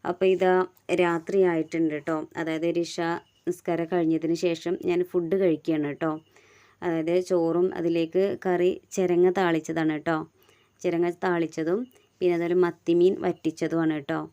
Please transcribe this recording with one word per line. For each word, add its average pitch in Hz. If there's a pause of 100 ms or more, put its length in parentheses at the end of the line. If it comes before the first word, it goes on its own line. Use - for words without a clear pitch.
അപ്പോൾ 180
ഇതാ 185 (420)
രാത്രിയായിട്ടുണ്ട് 165
ട്ടോ. 160 (200)
അതായത് 160
ഒരു 170
ഇശ - (460)
നിസ്കാരം 170
കഴിഞ്ഞതിന് 165
ശേഷം 170 (120)
ഞാൻ 175
ഫുഡ് 175
കഴിക്കുകയാണ് 156
ട്ടോ. 160 (680)
അതായത് 165 (120)
ചോറും 170
അതിലേക്ക് 170 (160)
കറി 180 (200)
ചിരങ്ങ 180 (100)
താളിച്ചതാണ് 160
ട്ടോ. 160 (640)
ചിരങ്ങ 175 (160)
താളിച്ചതും 170 (420)
പിന്നെ 175
അതുപോലെ 170
മത്തിമീൻ 175
വറ്റിച്ചതുമാണ് 160
ട്ടോ. 160 (140)